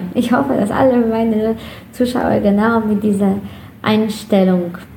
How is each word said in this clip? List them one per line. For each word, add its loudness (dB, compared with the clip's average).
Ich 0
hoffe, 0
dass 0
alle 2
meine 0
Zuschauer 0
genau 2
mit 0
dieser 2
Einstellung 0